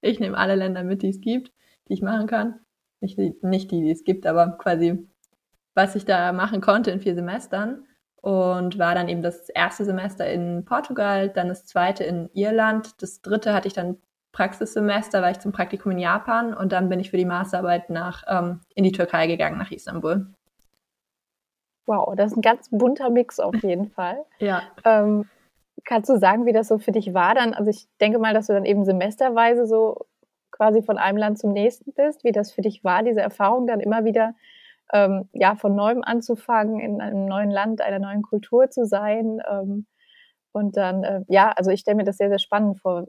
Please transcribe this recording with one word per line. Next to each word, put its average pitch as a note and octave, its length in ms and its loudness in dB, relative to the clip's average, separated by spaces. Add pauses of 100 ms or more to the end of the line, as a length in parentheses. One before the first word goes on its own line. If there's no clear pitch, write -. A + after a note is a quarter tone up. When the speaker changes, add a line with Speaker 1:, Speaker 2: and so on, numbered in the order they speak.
Speaker 1:
Ich G#3+ 180 0
nehm G3 160 -2
alle F#3+ 200 2
Länder F#3+ 280 -2
mit, F#3+ 180 -4
die G3 80 0
es F#3+ 120 -6
gibt, B3 300 -4 (360)
die - 60 -4
ich F#3+ 80 -6
machen G#3+ 260 -2
kann. A3+ 320 -4 (420)
Nicht F#3+ 160 -8
die, F#3+ 240 -2
nicht F#3+ 300 -2
die, E3+ 100 -2
die D#3 100 2
es D#3+ 120 -4
gibt, F#3+ 220 -2
aber E3+ 320 2
quasi, E3+ 500 0 (680)
was G3 200 2
ich G3+ 100 -6
da F3+ 280 2
machen G3 280 -2
konnte G#3+ 300 2
in F#3+ 100 -4
vier F#3 140 -2
Semestern. G3+ 680 -6 (360)
Und F3+ 580 0
war F3 160 2
dann F3 120 -2
eben F3 140 -4
das F3 280 -6
erste F3 360 -2
Semester F#3+ 440 -4
in F3 360 -4
Portugal, G3+ 640 -2
dann F#3 180 -2
das F#3 180 -8
zweite F#3 380 -2
in F3 300 -6
Irland, A3 680 0
das - 200 -12
dritte G#3+ 320 -2
hatte G3+ 160 0
ich - 40 -14
dann F3+ 240 -4 (340)
Praxissemester, G#3 920 -2
war F3+ 100 2
ich F#3 80 -8
zum G3+ 120 -6
Praktikum F#3+ 400 -4
in F3+ 80 -2
Japan A3 540 -2
und F#3+ 180 -4
dann F#3 180 0
bin F#3 100 -2
ich F#3+ 120 -8
für F#3 60 -2
die F3+ 80 2
Masterarbeit F3+ 640 -2
nach, F3 380 -8
ähm, F3 340 -2 (140)
in G3 80 2
die F#3+ 80 6
Türkei F3 360 0
gegangen, D#3 300 -2
nach F#3+ 140 -8
Istanbul. E3+ 560 -4 (1600)
Speaker 2:
Wow, G3+ 300 0
das G3+ 160 2
ist G#3+ 60 -2
ein A3+ 40 0
ganz A3+ 280 2
bunter B3+ 400 2
Mix A#3+ 300 2
auf - 240 -2
jeden F#3+ 260 -2
<laughs> - 20 -20
Fall. G3 320 -6 (160)
Speaker 1:
Ja. G3 240 -2 (220)
Speaker 2:
Ähm, G#3+ 400 4 (600)
kannst A3+ 240 -2
du B3+ 100 6
sagen, G3+ 260 4
wie A#3 80 4
das G#3+ 140 2
so A3 100 2
für G#3+ 140 -2
dich G3+ 220 -2
war F#3 200 4
dann? A#3 200 2
Also G#3 180 0
ich - 160 -6 (120)
denke G#3+ 200 4
mal, A3 140 2
dass G#3+ 140 2
du G#3+ 60 2
dann G3 120 2
eben G3+ 200 2
semesterweise A3+ 800 2
so A3 400 0 (460)
quasi G#3+ 320 4
von G#3+ 140 0
einem G3+ 200 0
Land G#3+ 220 -2
zum G#3 120 0
nächsten G#3 420 -2
bist, D4 300 0
wie A#3+ 80 2
das G#3 200 -2
für - 100 -6
dich G#3 220 -4
war, F3+ 180 2
diese A3 200 2
Erfahrung G#3 440 2
dann A3+ 140 0
immer A3 260 0
wieder, A3+ 300 0 (580)
ähm, G3 400 2
ja, G3 220 2
von G3+ 200 0
neuem A3 280 0
anzufangen, A3 760 -2
in G#3+ 220 -4
einem G3+ 240 -4
neuen G3 240 -2
Land, G#3 320 -2
einer G3 180 -2
neuen G3 220 -4
Kultur A#3 480 2
zu A#3+ 160 -2
sein, G#3+ 640 -2
ähm, G3+ 360 -6 (680)
und G3+ 260 -2
dann, F#3+ 260 0
äh, F#3+ 240 -2
ja, G3 240 6
also F#3+ 200 0
ich G3+ 100 0
stell G#3 140 2
mir G#3+ 80 0
das G3 140 -2
sehr, G3+ 120 2
sehr G3+ 100 2
spannend G3+ 400 -2
vor. F3+ 300 -4